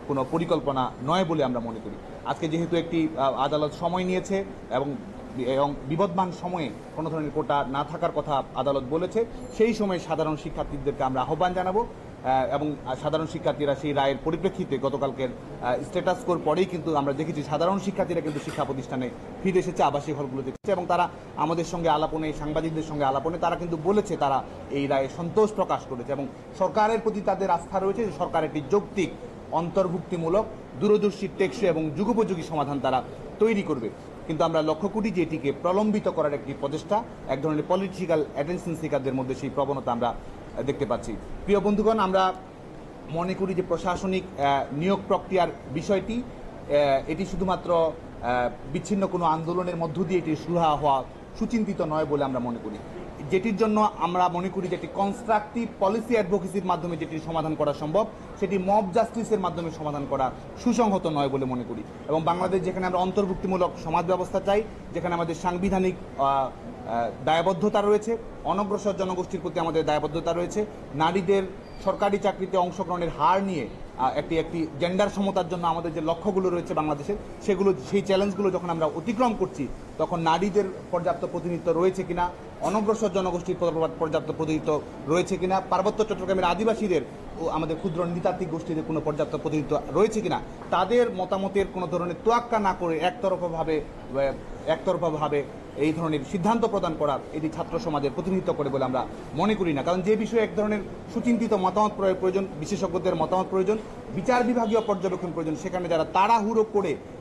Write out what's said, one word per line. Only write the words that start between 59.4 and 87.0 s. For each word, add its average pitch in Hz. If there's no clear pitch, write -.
সমাধান 147
করা 131
সুসংহত 208
নয় 143
বলে 135
মনে 123
করি। 104
এবং 160
বাংলাদেশ 180
যেখানে 185
আমরা 180
অন্তর্ভুক্তিমূলক 185
সমাজ 170
ব্যবস্থা 180
চাই, 196
যেখানে 170
আমাদের 165
সাংবিধানিক, 185
আহ, 135
আহ, 117
দায়বদ্ধতা 185
রয়েছে, 208
অনগ্রসর 196
জনগোষ্ঠীর 185
প্রতি 175
আমাদের 160
দায়বদ্ধতা 151
রয়েছে, 175
নারীদের 185
সরকারি 196
চাকরিতে 190
অংশগ্রহণের 175
হার 180
নিয়ে, 160
আহ, 131
একটি, 147
একটি 160
gender 190
সমতার 190
জন্য 175
আমাদের 165
যে 165
লক্ষ্যগুলো 185
রয়েছে 170
বাংলাদেশের, 151
সেগুলো, 196
সেই 202
চ্যালেঞ্জগুলো 196
যখন 175
আমরা 165
অতিক্রম 202
করছি, 180
তখন 160
নারীদের 175
পর্যাপ্ত 175
প্রতিনিধিত্ব 170
রয়েছে 185
কিনা, 175
অনগ্রসর 208
জনগোষ্ঠীর 180
পর-, 160
পর্যাপ্ত 156
প্রতিনিধিত্ব 156
রয়েছে 180
কিনা, 185
পার্বত্য 208
চট্টগ্রামের 185
আদিবাসীদের 185